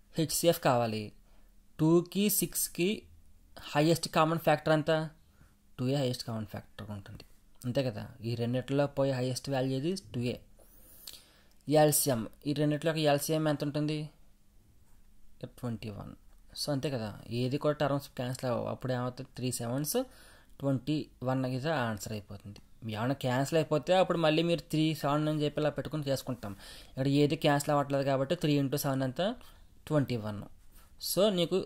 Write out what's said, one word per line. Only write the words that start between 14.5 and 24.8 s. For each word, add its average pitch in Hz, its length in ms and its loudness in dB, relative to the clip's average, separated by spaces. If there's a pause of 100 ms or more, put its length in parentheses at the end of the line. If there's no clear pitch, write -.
ట్వంటీ 113 360 -6
వన్. 98 160 -12 (420)
So, - 160 -6
అంతే 143 200 -2
కదా, 113 200 -4 (220)
ఏది 123 260 0
కూడా 151 180 0
టర్మ్స్ 143 320 -2
క్యాన్సిల్ 127 420 -4
అవ్వవు. 110 180 -2
అప్పుడు 123 260 -4
ఏమవుతుంది, 127 420 -6
త్రీ 123 160 -4
సెవెన్స్ 131 440 -2 (640)
ట్వంటీ 139 380 0 (260)
వన్ 131 200 0
is 127 200 -2
the 160 180 0
answer 110 300 -4
అయిపోతుంది. 101 480 -12 (340)
ఏమైనా 123 200 0
క్యాన్సిల్ 135 440 0
అయిపోతే 156 360 2
అప్పుడు 180 240 4
మళ్ళీ 160 260 4
మీరు 170 160 0
త్రీ 156 340 0